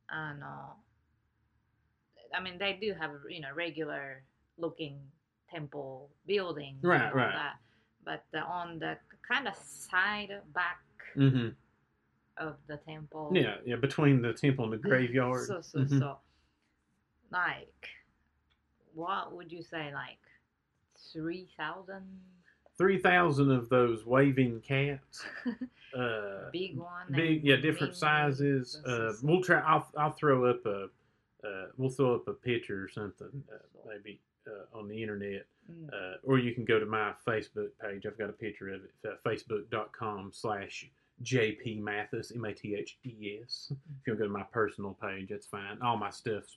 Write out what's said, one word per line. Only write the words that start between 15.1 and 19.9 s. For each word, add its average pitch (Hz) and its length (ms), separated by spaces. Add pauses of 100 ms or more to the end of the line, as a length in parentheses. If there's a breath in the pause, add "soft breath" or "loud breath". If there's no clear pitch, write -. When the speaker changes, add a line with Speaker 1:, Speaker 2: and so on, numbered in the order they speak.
Speaker 1:
<laughs> - 40
そ 190 100
う 165 60
そ - 180
う 139 60
そ 139 80
う。 - 20
Speaker 2:
Mm-hmm. - 1400
Speaker 1:
Like, 156 540 (1080)
what 180 380
would 175 180
you 170 120
say, 156 300